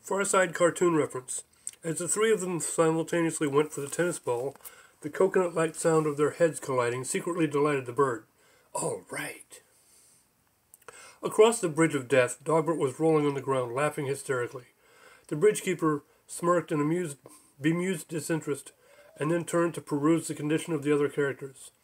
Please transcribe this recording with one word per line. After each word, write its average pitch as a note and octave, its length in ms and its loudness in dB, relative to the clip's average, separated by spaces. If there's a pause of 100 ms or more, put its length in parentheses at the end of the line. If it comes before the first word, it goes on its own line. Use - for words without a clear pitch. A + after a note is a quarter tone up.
Far G3 220 -2
Side F#3 300 4
cartoon E3+ 420 4
reference. C3 460 -2 (420)
As D#3+ 140 -4
the F3 100 -6
three A3 240 2
of G3+ 80 2
them F3+ 200 -4
simultaneously D#3+ 840 0
went D3 260 2
for - 80 -8
the C#3 80 -8
tennis E3+ 300 -2
ball, B2 380 -4 (460)
the D3+ 80 -8
coconut-like F3 640 0
sound D#3+ 320 2
of D3 100 -2
their C#3+ 140 2
heads D#3+ 280 0
colliding B2+ 460 -2
secretly F3 420 -2
delighted C#3+ 400 0
the B2 60 -8
bird. B2+ 320 0 (500)
All A#2+ 360 -4
right. - 500 -12 (1600)
Across A3 380 4
the F3+ 80 -2
Bridge D#3 260 2
of C3 140 -2
Death, B2 340 2
Dogbert D#3 360 0
was C3 200 -2
rolling D#3 280 4
on C#3+ 80 0
the C#3 60 -6
ground, C3 340 -2
laughing D3 320 -2
hysterically. B2+ 600 -4 (600)
The E3 80 -4
bridgekeeper E3 680 2 (240)
smirked F3 460 0
in D3+ 80 0
amused, D#3 380 -2 (420)
bemused E3+ 480 0
disinterest, D#3 640 -6 (460)
and C#3+ 120 -2
then E3+ 140 0
turned E3+ 300 0
to - 60 -8
peruse D3+ 480 0
the D#3 60 -6
condition D#3 400 -2
of C#3 80 -2
the D3 100 0
other D3 160 2
characters. C#3 640 -6 (140)